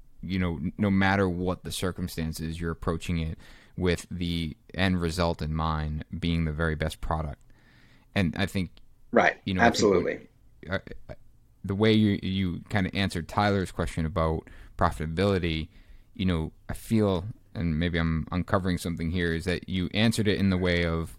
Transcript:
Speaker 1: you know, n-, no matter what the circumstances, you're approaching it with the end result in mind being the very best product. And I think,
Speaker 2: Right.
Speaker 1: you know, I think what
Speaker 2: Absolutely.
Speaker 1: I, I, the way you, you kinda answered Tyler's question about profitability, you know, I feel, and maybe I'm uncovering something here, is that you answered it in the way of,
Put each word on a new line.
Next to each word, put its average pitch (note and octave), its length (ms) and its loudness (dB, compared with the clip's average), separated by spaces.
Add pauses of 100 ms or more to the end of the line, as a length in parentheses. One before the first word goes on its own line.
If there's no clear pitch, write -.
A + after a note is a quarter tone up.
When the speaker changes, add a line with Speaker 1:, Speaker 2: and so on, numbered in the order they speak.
(220)
Speaker 1:
you F2+ 160 -2
know, F2 180 0
n-, D#2 220 -4
no G#2 120 2
matter F#2+ 380 4
what F2+ 360 -2
the G2+ 80 -8
circumstances, E2 880 -4
you're E2 100 -2
approaching E2 480 -4
it D#2+ 200 -4 (400)
with F2+ 320 0
the E2+ 460 -2 (180)
end F#2 260 2
result E2+ 420 0
in D2+ 120 -2
mind D#2 500 -2 (140)
being E2+ 260 0
the D#2 80 0
very D#2+ 220 0
best D#2 260 -4
product. D#2 400 -4 (720)
And F2+ 240 2
I F#2+ 80 0
think, F#2 240 -4 (420)
Speaker 2:
Right. F#2+ 320 6
Speaker 1:
you G2 100 -2
know, F#2 80 0
I A#2 80 8
think G#2+ 200 4
what F#2 80 6
Speaker 2:
Absolutely. - 300 -4 (420)
Speaker 1:
I, F#2+ 100 -4 (300)
I, - 40 -12 (500)
the G2 100 -4
way A2 180 6
you, G#2+ 300 6
you F#2 380 -2 (100)
kinda F#2+ 240 0
answered F2+ 340 -2
Tyler's G2+ 440 2
question E2+ 340 -2
about D#2+ 420 0 (300)
profitability, E2 920 0 (460)
you F#2+ 100 -4
know, D#2+ 280 0 (180)
I - 40 -8
feel, G2+ 520 2 (280)
and E2 240 -2
maybe E2+ 200 0
I'm D#2+ 320 0
uncovering F2+ 480 0
something E2+ 320 -4
here, F2 240 0
is E2 100 -4
that F2 240 -4
you F2+ 240 -2
answered A2 360 2
it F#2+ 100 2
in G2 120 2
the F2+ 60 4
way F2 300 2
of, E2 320 -2